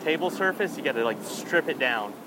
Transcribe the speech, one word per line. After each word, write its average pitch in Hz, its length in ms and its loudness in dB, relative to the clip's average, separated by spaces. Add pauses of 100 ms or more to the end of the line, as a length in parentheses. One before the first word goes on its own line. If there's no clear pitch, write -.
table 160 280 2
surface, 190 460 0
you - 60 -8
gotta, 120 220 2
like, 110 180 0
strip - 460 0
it 135 100 -2
down. 117 360 0 (120)